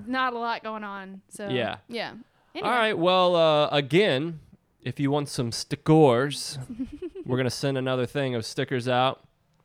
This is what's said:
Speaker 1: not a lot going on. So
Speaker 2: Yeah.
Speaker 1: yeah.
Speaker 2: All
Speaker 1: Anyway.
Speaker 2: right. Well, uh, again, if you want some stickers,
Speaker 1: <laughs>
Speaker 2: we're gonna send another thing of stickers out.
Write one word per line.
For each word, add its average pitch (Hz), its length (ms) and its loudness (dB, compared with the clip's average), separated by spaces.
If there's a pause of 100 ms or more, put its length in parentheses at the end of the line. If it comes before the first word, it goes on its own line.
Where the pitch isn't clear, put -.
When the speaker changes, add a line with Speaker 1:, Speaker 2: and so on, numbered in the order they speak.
Speaker 1:
not 254 280 -2
a 233 40 -6
lot 233 240 -4
going 220 220 -8
on. 190 460 -12
So 208 180 -10
Speaker 2:
Yeah. 117 300 -2 (100)
Speaker 1:
yeah. 208 220 -8
Speaker 2:
All - 60 -16 (460)
Speaker 1:
Anyway. 185 140 -2
Speaker 2:
right. 220 220 0
Well, 180 380 4
uh, 156 340 4
again, 151 720 2 (420)
if 123 180 -6
you 139 100 2
want 143 200 -2
some 120 200 -2
stickers, 143 1080 4 (340)
Speaker 1:
<laughs> 339 340 -12
Speaker 2:
we're 123 120 -2
gonna 127 120 0
send 139 260 -2
another 127 300 -2
thing 131 300 -4
of 110 100 -4
stickers 127 400 -4
out. 127 380 0 (400)